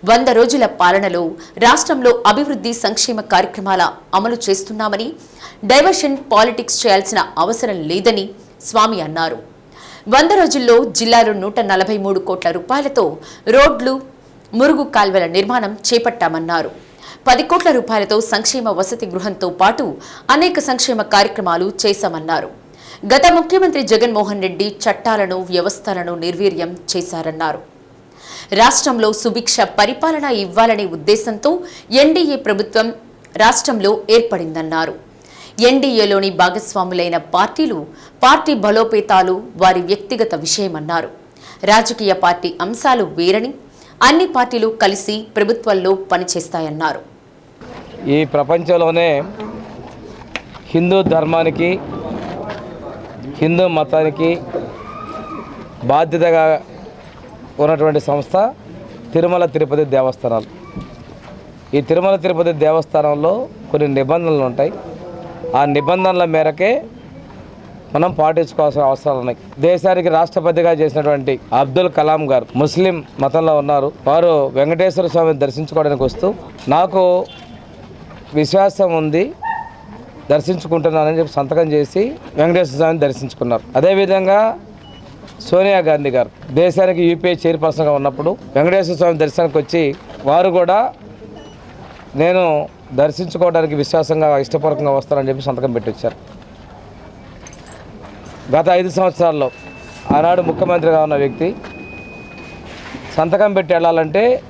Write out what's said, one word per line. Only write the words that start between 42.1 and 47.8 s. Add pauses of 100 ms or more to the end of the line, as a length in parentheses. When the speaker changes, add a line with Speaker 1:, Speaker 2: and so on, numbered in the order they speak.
Speaker 1:
పార్టీ
అంశాలు
వేరని, (480)
అన్ని
పార్టీలు
కలిసి (120)
ప్రభుత్వంలో
పనిచేస్తాయన్నారు. (1120)